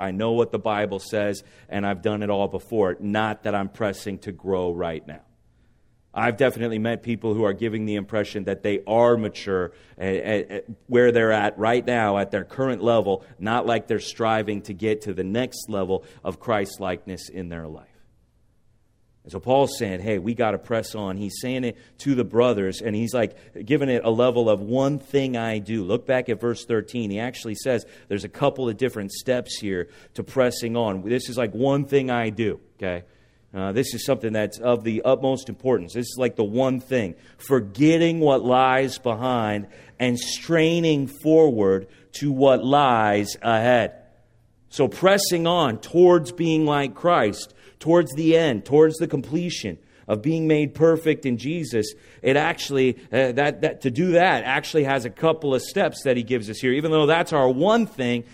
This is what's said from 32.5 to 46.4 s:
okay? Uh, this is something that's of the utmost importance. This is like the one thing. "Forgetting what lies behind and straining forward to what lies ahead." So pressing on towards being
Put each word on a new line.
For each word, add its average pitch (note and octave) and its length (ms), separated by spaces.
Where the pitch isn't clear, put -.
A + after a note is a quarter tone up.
okay? F2+ 280
Uh, G2 180
this B2 220
is A2 100
something A2+ 300
that's G#2 240
of A#2 260
the A2+ 220
utmost C3 420
importance. G2+ 460
This A#2+ 100
is - 140
like B2 180
the A2+ 80
one B2+ 340
thing. A2+ 360
"Forgetting D3+ 840
what C3+ 240
lies C3 540
behind A2 720
and B2 200
straining D#3+ 880
forward A#2 800
to C#3+ 160
what C3 320
lies A#2 800
ahead." A2+ 540
So C3+ 180
pressing F3+ 600
on D#3+ 320
towards F3 540
being D#3+ 340